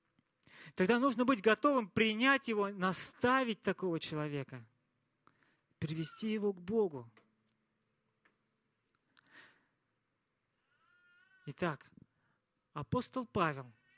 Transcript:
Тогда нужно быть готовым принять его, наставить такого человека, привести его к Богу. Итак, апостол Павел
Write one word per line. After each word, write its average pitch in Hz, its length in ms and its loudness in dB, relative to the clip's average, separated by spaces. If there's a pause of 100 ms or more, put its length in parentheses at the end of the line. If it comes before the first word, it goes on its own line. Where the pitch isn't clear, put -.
(760)
Тогда 190 220 4
нужно 247 260 2
быть 233 180 2
готовым 226 480 4
принять 226 560 2
его, 208 220 0
наставить 208 960 0
такого 180 360 -2
человека, 143 640 -6 (1120)
привести 160 520 -4
его 208 220 0
к 180 80 -18
Богу. 175 500 0 (4000)
Итак, 147 440 -6 (840)
апостол 247 520 -6
Павел 139 460 -2 (260)